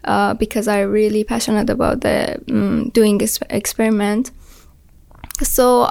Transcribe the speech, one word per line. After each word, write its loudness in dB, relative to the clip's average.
uh, 0
because -4
I'm 0
really 2
passionate -2
about 0
the, -2
mm, -2
doing 4
ex-, -4
experiment. -2
So 4